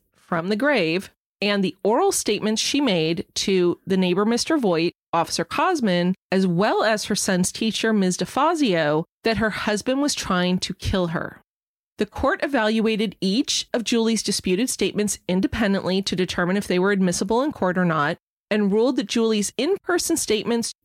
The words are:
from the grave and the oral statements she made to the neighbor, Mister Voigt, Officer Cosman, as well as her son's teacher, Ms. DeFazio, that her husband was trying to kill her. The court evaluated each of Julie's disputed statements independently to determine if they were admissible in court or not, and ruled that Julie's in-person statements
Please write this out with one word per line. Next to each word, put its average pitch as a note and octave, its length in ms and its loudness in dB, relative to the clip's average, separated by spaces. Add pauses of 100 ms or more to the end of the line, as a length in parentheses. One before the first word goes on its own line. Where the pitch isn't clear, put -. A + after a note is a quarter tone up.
(140)
from F3 340 -6
the G#3+ 80 0
grave G3+ 540 0 (300)
and G3+ 240 0
the F3+ 180 -2
oral D#4+ 300 2
statements G#3+ 480 -2
she C#4+ 220 0
made E3+ 420 0 (100)
to F3+ 520 0
the F#3+ 100 0
neighbor, F#3 300 0
Mister A#3+ 320 0
Voigt, F3 340 0 (220)
Officer F3+ 320 -2
Cosman, G#3+ 680 0 (180)
as F#3+ 160 2
well G#3+ 380 2
as G#3+ 200 0
her G#3 120 -2
son's F#3 340 0
teacher, A3+ 440 -2
Ms. F#3 240 2
DeFazio, F3+ 840 0 (200)
that A3+ 140 0
her A3 100 2
husband A3+ 540 -2
was D4 120 0
trying F3+ 440 0
to - 160 -6
kill F3+ 340 0
her. - 320 -6 (560)
The G#3+ 80 -2
court - 380 -2
evaluated A3 800 0
each G3 520 -2
of A#3 120 -2
Julie's A3+ 380 0
disputed G3+ 460 -2
statements G3+ 500 -2 (100)
independently G3 760 0
to F#3+ 140 -6
determine F3+ 400 -2
if G3+ 100 -4
they F3+ 120 0
were F#3+ 140 2
admissible F#3+ 500 0
in D4+ 100 -2
court F3+ 260 -2
or F3+ 60 2
not, D#3 320 0 (340)
and G#3 220 2
ruled B3 240 2
that A3+ 100 -2
Julie's A3 500 0
in-person E4+ 600 0
statements A#3 560 -2 (120)